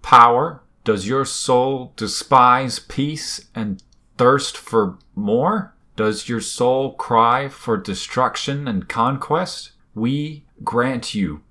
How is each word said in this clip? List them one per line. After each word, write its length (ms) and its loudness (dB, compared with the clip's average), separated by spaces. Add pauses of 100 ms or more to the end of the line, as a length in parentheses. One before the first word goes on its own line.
power? 600 6 (220)
Does 240 0
your 160 0
soul 720 0
despise 800 2
peace 600 -8 (140)
and 280 -8 (360)
thirst 380 2
for 420 -2 (160)
more? 600 -2 (220)
Does 320 -2
your 120 -4
soul 540 -2
cry 540 2
for 280 -4
destruction 920 -4
and 200 -4
conquest? 840 -4 (220)
We 500 -4 (200)
grant 500 -2
you 260 -4 (100)